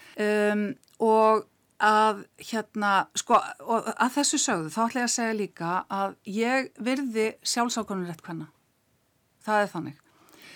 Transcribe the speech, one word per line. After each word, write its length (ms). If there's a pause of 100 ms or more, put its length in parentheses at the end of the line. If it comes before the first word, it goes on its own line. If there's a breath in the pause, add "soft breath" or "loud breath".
(140 loud breath)
Um, 480 (340)
og 500 (340)
að, 420 (160)
hérna, 720
sko, 260 (220)
og 320
að 220
þessu 260
sögðu, 320
þá 100
ætla 200
ég 80
að 40
segja 220
líka 380 (140)
að 360
ég 520
virði 520 (120)
sjálfsákvörðunarrétt 840
kvenna. 240 (1000)
Það 180
er 60
þannig. 300 (580 loud breath)